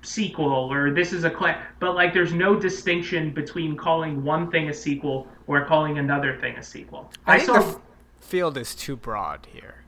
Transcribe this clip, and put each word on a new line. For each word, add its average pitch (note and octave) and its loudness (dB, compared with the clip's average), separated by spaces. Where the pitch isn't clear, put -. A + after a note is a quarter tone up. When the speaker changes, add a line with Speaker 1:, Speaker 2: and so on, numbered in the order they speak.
Speaker 1:
sequel," C#3 -2
or C#3+ 2
"This F3 2
is E3+ 0
a E3 6
cla-," D#3+ 0
but, F3+ 0
like, F3 4
there's F3 4
no F#3 4
distinction F3 -2
between D#3 -4
calling D#3 0
one E3 0
thing D#3 0
a D3 -4
sequel C#3 -2
or C#3+ 2
calling D3+ 2
another C#3 0
thing B2+ -6
a B2+ -14
sequel. - -16
Speaker 2:
I - 8
Speaker 1:
I - 8
Speaker 2:
think E4+ 0
Speaker 1:
saw A#3+ 4
Speaker 2:
the G3+ 2
f-, - -8
field E3+ -2
is A#2+ -8
too - -8
broad G2 -6
here. - -20